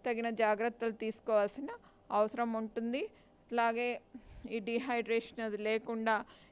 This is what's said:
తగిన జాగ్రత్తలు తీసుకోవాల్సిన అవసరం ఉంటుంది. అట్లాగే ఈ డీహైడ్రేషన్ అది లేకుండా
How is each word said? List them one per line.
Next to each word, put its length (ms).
తగిన 240
జాగ్రత్తలు 640
తీసుకోవాల్సిన 760
అవసరం 420
ఉంటుంది. 500
అట్లాగే 560
ఈ 80
డీహైడ్రేషన్ 800
అది 180
లేకుండా 680